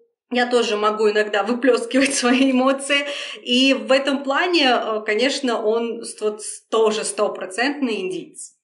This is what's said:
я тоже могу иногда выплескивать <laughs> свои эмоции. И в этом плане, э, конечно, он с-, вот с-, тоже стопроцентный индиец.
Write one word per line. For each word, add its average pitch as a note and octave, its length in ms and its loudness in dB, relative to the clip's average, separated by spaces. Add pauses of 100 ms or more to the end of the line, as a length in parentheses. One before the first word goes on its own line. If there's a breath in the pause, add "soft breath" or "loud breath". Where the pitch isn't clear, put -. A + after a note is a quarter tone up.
(300)
я B3 160 2
тоже A3+ 320 0
могу G#3+ 320 2
иногда G#3+ 320 0
выплескивать B3+ 720 2
<laughs> - 80 -4
свои B3+ 280 4
эмоции. C4+ 540 2 (380 loud breath)
И B3+ 320 4
в A3 180 0
этом C#4 320 0
плане, D4+ 460 2
э, G#3+ 340 0
конечно, A#3+ 580 -2
он A3+ 420 -2
с-, - 160 -14
вот G#3+ 220 -4
с-, - 280 -14
тоже G#3+ 340 2
стопроцентный A#3 960 -4
индиец. - 640 -10